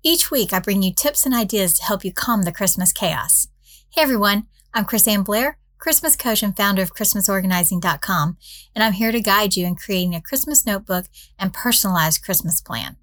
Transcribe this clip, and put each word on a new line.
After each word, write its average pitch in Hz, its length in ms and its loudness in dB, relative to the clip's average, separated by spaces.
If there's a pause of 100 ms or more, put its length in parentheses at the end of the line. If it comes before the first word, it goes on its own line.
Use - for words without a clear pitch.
Each 339 260 2
week, 247 220 0
I 185 80 2
bring 196 240 0
you 185 100 0
tips - 320 0
and 254 80 2
ideas 202 420 0
to - 80 -2
help 202 200 -2
you 185 80 -4
calm 214 320 0
the 165 80 -2
Christmas 185 400 0
chaos. - 560 0 (420)
Hey, 311 120 2
everyone. 208 440 2 (260)
I'm 214 120 -2
Chris 220 240 2
Ann 202 160 2
Blair, 233 340 -2 (200)
Christmas 320 360 0
coach 220 300 0
and 202 120 -2
founder 202 260 2
of 180 120 -4
Christmas 208 340 -2
organizing 185 520 0
dot 165 200 0
com, 170 360 0 (360)
and 214 120 0
I'm 220 80 2
here 226 180 0
to 233 100 0
guide 202 360 2
you 175 100 -2
in 180 80 -2
creating 180 400 -2
a 165 60 -6
Christmas 302 440 2
notebook 196 420 -4 (340)
and 190 120 -2
personalized 170 680 0
Christmas 180 380 -2
plan. - 420 -8